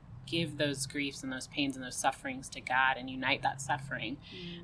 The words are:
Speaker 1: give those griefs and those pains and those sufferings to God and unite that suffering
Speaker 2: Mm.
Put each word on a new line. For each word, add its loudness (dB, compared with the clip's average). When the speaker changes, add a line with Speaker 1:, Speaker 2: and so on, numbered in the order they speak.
Speaker 1:
give 0
those 2
griefs -2
and -4
those -6
pains 0
and -8
those -6
sufferings 0
to -8
God 6
and -6
unite 2
that 2
suffering -2
Speaker 2:
Mm. -8